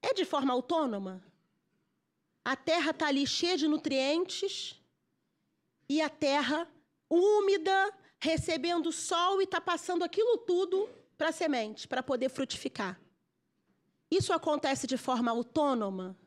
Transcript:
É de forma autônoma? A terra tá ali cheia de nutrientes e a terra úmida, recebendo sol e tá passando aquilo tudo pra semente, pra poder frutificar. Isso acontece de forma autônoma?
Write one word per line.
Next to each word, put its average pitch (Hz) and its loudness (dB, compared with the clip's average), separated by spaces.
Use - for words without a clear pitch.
É 508 -2
de 381 0
forma 277 0
autônoma? 240 -2
A 247 0
terra 320 0
tá 311 0
ali 277 2
cheia 349 0
de 294 0
nutrientes 302 -2
e 294 0
a 311 0
terra 294 0
úmida, 392 4
recebendo 330 -2
sol 370 0
e 381 0
tá 381 -4
passando 349 -2
aquilo 427 2
tudo 381 0
pra 320 0
semente, 254 -2
pra 262 -4
poder 254 0
frutificar. - -6
Isso 381 2
acontece 294 0
de 262 -2
forma 240 0
autônoma? 226 0